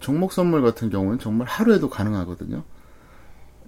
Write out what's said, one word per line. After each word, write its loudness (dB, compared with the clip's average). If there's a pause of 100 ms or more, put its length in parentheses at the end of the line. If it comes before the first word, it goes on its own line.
종목 0
선물 2
같은 2
경우는 0
정말 -2
하루에도 2
가능하거든요. -4 (1040)